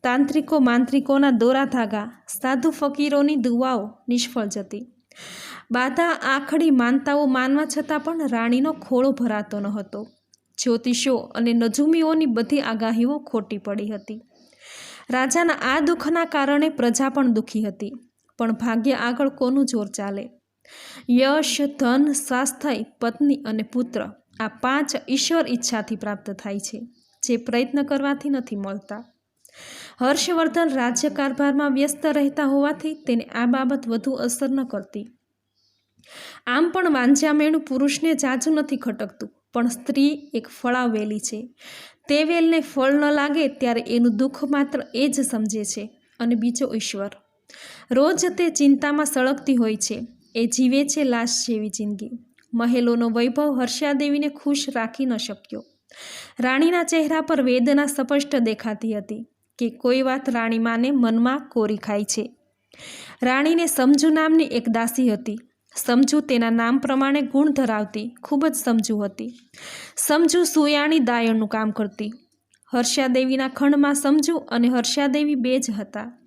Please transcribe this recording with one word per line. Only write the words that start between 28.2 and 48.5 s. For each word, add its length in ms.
નથી 280
મળતા. 480
હર્ષવર્ધન 720
રાજ્ય 400
કારભારમાં 640
વ્યસ્ત 360
રહેતા 380
હોવાથી 500
તેને 300
આ 220
બાબત 420
વધુ 240
અસર 360
ન 160
કરતી. 420
આમ 240
પણ 220
વાંઝા 400
મેણું 300
પુરુષને 520
જાજુ 400
નથી 220
ખટકતું, 540
પણ 140
સ્ત્રી 680
એક 140
ફળાવ 420
વેલી 280
છે. 360
તે 160
વેલને 360
ફળ 320
ન 180
લાગે 380
ત્યારે 380
એનું 300
દુઃખ 280
માત્ર 400
એ 140
જ 120
સમજે 440
છે 360
અને 140
બીજો 400
ઈશ્વર. 360
રોજ 360
તે 240